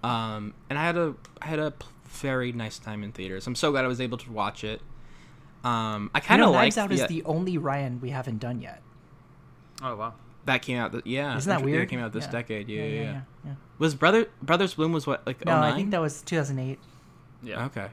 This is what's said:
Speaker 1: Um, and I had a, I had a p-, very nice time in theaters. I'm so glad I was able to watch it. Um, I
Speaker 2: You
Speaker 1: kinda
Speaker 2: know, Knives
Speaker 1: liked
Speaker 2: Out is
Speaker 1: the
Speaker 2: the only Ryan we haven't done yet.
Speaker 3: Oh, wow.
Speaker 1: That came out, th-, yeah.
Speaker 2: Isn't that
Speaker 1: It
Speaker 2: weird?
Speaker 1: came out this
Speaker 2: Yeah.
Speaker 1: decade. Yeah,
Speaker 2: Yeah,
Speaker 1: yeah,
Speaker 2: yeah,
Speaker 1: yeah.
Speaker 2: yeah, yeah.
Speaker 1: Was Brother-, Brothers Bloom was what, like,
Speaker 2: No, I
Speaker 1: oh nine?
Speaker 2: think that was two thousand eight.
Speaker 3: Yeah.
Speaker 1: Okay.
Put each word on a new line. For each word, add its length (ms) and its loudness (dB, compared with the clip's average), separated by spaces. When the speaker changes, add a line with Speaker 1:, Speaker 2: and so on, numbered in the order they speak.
Speaker 1:
Um, 500 -4
and 80 -2
I 60 0
had 120 2
a, 180 0
I 40 -10
had 120 -4
a 140 -2
p-, 140 -16
very 460 -2
nice 260 -6
time 240 -8
in 100 -8
theaters. 340 -8
I'm 100 -4
so 160 4
glad 120 4
I 40 2
was 120 -2
able 180 -4
to 140 -14
watch 320 -2
it. 160 -6
Um, 500 0
I 40 6
Speaker 2:
You 40 2
Speaker 1:
kinda 240 8
Speaker 2:
know, 60 10
Knives 240 6
Speaker 1:
liked 80 2
Speaker 2:
Out 80 0
is 100 4
Speaker 1:
the 60 2
Speaker 2:
the 160 -2
only 340 0
Ryan 420 -2
we 100 -6
haven't 280 -4
done 240 -4
yet. 180 -14
Speaker 3:
Oh, 140 -4
wow. 180 -6
Speaker 1:
That 160 2
came 160 -2
out, 140 -2
th-, 120 -6
yeah. 320 -2
Speaker 2:
Isn't 140 -2
that 120 4
Speaker 1:
It 20 -2
Speaker 2:
weird? 260 2
Speaker 1:
came 100 -4
out 120 -4
this 140 -4
Speaker 2:
Yeah. 40 -8
Speaker 1:
decade. 400 -4
Yeah, 120 -4
Speaker 2:
Yeah, 60 -2
Speaker 1:
yeah, 60 -4
Speaker 2:
yeah, 80 -4
Speaker 1:
yeah. 100 -4
Speaker 2:
yeah, 80 -8
yeah. 80 -8
Speaker 1:
Was 160 2
Brother-, 340 4
Brothers 340 2
Bloom 180 2
was 140 0
what, 200 -2
like, 180 -6
Speaker 2:
No, 80 4
I 40 6
Speaker 1:
oh 40 6
nine? 160 4
Speaker 2:
think 140 0
that 100 2
was 220 -2
two 140 -2
thousand 240 0
eight. 180 -6
Speaker 3:
Yeah. 240 -6
Speaker 1:
Okay. 260 -8